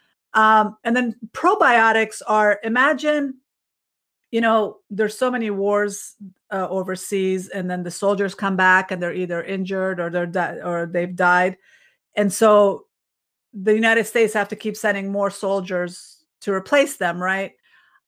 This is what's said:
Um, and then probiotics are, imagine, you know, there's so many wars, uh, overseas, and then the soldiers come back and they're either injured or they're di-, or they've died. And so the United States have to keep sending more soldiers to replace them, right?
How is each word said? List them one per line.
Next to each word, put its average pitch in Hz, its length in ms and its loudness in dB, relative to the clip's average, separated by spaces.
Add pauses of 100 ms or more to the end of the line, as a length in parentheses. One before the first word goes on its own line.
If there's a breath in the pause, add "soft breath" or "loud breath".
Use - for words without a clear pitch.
(340)
Um, 214 500 4
and 233 100 0
then 247 220 -2 (160)
probiotics 226 960 2
are, 208 360 2
imagine, 277 720 0 (960)
you 226 100 0
know, 220 380 2 (100)
there's 214 300 -2
so 254 120 0
many 233 200 -4
wars, 202 640 -2 (360)
uh, 190 200 -4
overseas, 190 800 -4
and 180 220 -6
then 180 120 -6
the 175 80 -8
soldiers 196 440 -2
come 196 220 -4
back 185 340 4
and 180 120 -6
they're 175 100 -4
either 170 300 -4
injured 190 580 -4
or 170 100 -4
they're 175 160 -2
di-, 170 360 -4
or 170 240 -4
they've 175 300 -4
died. 180 400 2 (580 soft breath)
And 202 180 0
so 208 540 4 (680)
the 208 200 2
United 226 320 2
States 220 280 0
have 202 140 0
to 202 80 -10
keep 214 200 -8
sending 196 360 -4
more 202 180 0
soldiers 185 920 -6 (180)
to 202 100 -4
replace 277 440 0
them, 175 260 -4
right? 190 300 -4 (560 soft breath)